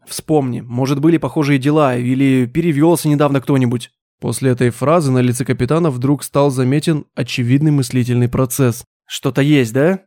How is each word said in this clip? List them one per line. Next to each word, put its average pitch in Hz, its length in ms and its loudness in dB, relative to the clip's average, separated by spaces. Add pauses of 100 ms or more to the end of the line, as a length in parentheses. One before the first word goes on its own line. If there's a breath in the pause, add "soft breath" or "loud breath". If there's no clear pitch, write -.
вспомни, 135 540 -2
может, 127 380 -4
были 160 180 2
похожие 143 420 0
дела, 139 380 0
или 131 480 0
перевелся 156 640 0
недавно 143 320 2
кто-нибудь. 123 500 -2 (280)
После 131 320 -2
этой 123 180 0
фразы 143 420 0
на 127 80 2
лице 123 260 0
капитана 139 460 0
вдруг 131 320 -2
стал 143 260 0
заметен 135 640 0
очевидный 135 580 0
мыслительный 123 580 0
процесс. 127 540 0 (220)
Что-то 139 360 -4
есть, 139 320 2
да? 170 340 2